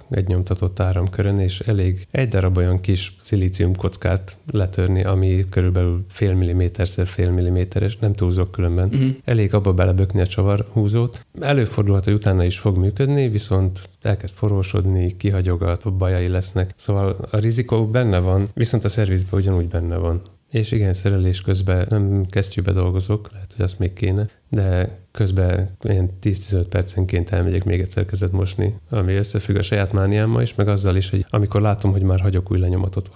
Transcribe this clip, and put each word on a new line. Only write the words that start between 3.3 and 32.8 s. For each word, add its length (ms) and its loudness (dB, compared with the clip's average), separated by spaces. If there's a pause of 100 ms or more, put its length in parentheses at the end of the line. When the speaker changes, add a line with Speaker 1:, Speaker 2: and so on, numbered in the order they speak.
Speaker 1:
letörni, 540 0
ami 460 2
körülbelül 580 2
fél 260 0
milliméter 540 0
szer 180 -2
fél 240 0
milliméteres, 680 0
nem 160 0
túlzok 380 0
különben. 380 0
Speaker 2:
Mhm. 180 0 (180)
Speaker 1:
Elég 300 2
abba 180 2
belebökni 480 2
a 60 2
csavarhúzót. 1000 0 (140)
Előfordulhat, 640 2
hogy 100 2
utána 300 2
is 140 0
fog 180 0
működni, 520 2
viszont 520 0 (220)
elkezd 320 -2
forrósodni, 840 0
kihagyogat, 800 0
bajai 320 0
lesznek. 480 -2
Szóval 400 -2 (140)
a 60 -2
rizikó 500 0
benne 320 2
van, 360 2
viszont 300 0
a 40 2
szervizben 520 0
ugyanúgy 260 2
benne 300 -2
van. 240 0 (300)
És 220 -2
igen, 200 2
szerelés 480 0
közben 480 0
nem 400 2
kesztyűbe 440 -2
dolgozok, 600 0
lehet, 240 -18
hogy 80 -2
azt 140 -4
még 140 -2
kéne, 340 0 (220)
de 500 0 (140)
közben 580 0 (120)
ilyen 280 0 (100)
tíz-tizenöt 480 0
percenként 600 -2
elmegyek 340 0
még 160 0
egyszer 260 -2
kezet 260 -2
mosni, 420 -2 (160)
ami 240 0
összefügg 420 -2
a 60 0
saját 300 -2
mániámmal 500 2
is, 120 -2
meg 140 0
azzal 280 2
is, 140 -2
hogy 200 -2
amikor 300 0
látom, 320 2
hogy 100 2
már 180 2
hagyok 300 0
új 80 0
lenyomatot 580 -2